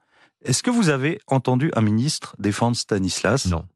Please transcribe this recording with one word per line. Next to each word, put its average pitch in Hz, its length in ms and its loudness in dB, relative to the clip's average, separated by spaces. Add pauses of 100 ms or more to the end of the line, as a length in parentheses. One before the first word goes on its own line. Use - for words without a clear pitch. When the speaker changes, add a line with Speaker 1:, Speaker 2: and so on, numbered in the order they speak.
(440)
Speaker 1:
Est-ce - 200 -2
que - 60 0
vous 233 200 2
avez 143 380 -2
entendu 127 500 0
un 113 40 2
ministre 110 580 0
défendre 104 360 0
Stanislas ? 98 720 -2
Speaker 2:
Non. 85 180 -2 (120)